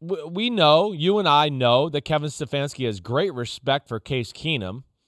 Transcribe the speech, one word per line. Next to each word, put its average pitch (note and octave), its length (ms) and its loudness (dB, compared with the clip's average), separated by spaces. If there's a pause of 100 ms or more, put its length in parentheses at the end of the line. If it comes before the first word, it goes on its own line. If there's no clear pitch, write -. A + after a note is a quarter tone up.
w-, E3 220 -8
we G3+ 240 -4
know, F3+ 420 4
you F3+ 260 0
and F#3+ 100 2
I D3 220 4
know B2+ 400 4
that C#3+ 140 -4
Kevin D3+ 260 -2
Stefanski C#3 560 -6
has G#2 140 -4
great C3+ 320 -2
respect B2+ 560 -4
for A2+ 120 -8
Case B2+ 320 -6
Keenum, B2 500 -6 (260)